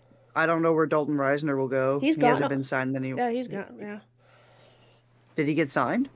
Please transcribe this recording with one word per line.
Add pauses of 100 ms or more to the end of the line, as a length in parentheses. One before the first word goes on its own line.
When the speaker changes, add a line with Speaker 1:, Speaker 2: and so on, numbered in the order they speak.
(340)
Speaker 1:
I
don't
know
where
Dalton
Reisner
will
go.
Speaker 2:
He's
Speaker 1:
He
hasn't
Speaker 2:
gone.
Speaker 1:
been
signed
anywhere.
Speaker 2:
Yeah,
he's
gone,
yeah. (1400)
Speaker 1:
Did
he
get
signed?